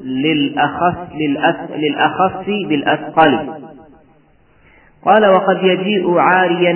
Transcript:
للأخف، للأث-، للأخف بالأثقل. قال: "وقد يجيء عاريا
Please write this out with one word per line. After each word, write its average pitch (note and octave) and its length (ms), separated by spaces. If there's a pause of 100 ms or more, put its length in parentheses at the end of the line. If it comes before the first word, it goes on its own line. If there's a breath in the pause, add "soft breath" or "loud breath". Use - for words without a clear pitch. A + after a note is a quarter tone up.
للأخف، D3 920 (160)
للأث-، D3+ 640
للأخف D#3 680
بالأثقل. D3+ 920 (1700 soft breath)
قال: G#3 200
"وقد F#3 380
يجيء F#3 540
عاريا F3 580